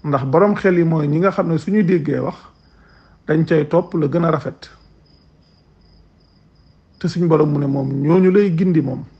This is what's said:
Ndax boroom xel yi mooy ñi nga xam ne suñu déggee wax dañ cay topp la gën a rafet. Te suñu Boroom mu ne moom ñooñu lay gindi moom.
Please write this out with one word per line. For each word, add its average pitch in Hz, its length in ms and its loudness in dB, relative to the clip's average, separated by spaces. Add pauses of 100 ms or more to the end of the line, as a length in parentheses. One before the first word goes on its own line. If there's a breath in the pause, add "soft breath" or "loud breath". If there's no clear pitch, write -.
Ndax 143 220 -2
boroom 190 300 2
xel 185 220 0
yi 170 60 2
mooy 165 240 0
ñi 147 120 0
nga 190 120 2
xam 180 180 -4
ne 160 80 0
suñu 208 260 0
déggee 147 360 0
wax - 180 -6 (880 soft breath)
dañ 156 180 0
cay 151 220 0
topp 165 280 -2
la 151 120 0
gën 170 180 -2
a 165 60 0
rafet. - 380 -8 (2250)
Te 180 80 -6
suñu 170 200 -2
Boroom 151 240 2
mu 143 80 -2
ne 143 80 -2
moom 139 220 -4 (120)
ñooñu 185 300 4
lay 196 260 2
gindi 175 240 2
moom. 135 220 -6 (160)